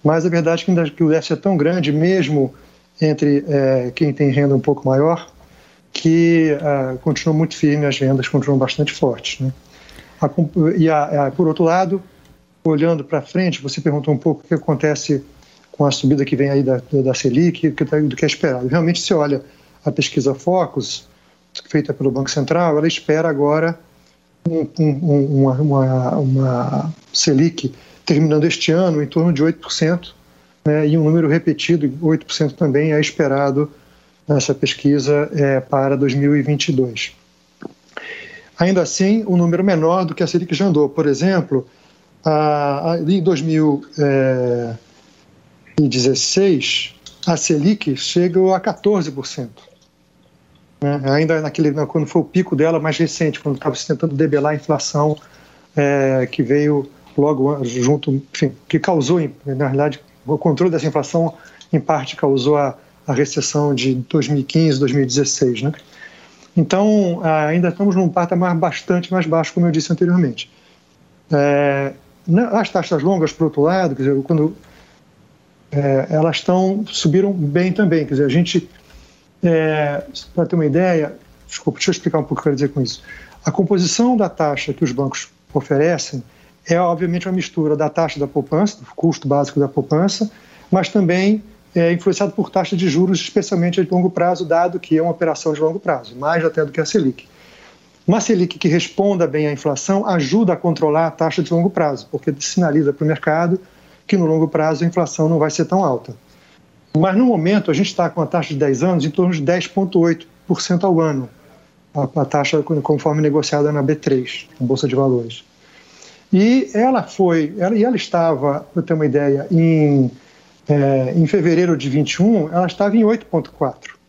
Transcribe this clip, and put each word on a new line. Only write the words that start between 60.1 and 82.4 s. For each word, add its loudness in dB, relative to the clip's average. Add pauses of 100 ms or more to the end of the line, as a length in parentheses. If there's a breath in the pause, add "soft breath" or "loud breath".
o -2
controle 2
dessa -2
inflação, -2 (380 loud breath)
em 2
parte, -4
causou 0
a, -2 (320 soft breath)
a -2
recessão -2
de 0 (140)
dois 0
mil 0
e -4
quinze, 2
dois 0
mil 2
e 0
dezesseis, 0
né? -2 (800 loud breath)
Então, 2
ainda 2
estamos 0
num 2
patamar 0
bastante -2
mais 0
baixo, -2
como 2
eu 2
disse -2
anteriormente. 0 (800 soft breath)
É, 0 (340)
na, 2 (120)
as -4
taxas -2
longas, 0
por -2
outro 0
lado, 0
quer -6
dizer, 0
quando, 0 (1160 soft breath)
é, 0
elas 0
tão, 0
subiram 0
bem -2
também. 0
Quer -10
dizer, 2
a 0
gente, 0 (760 soft breath)
é, 0 (300)
pra 0
ter -4
uma 2
ideia, 0 (340)
desculpa, -6
deixa -2
eu -2
explicar -2
um 0
pouco -6
o -4
que -6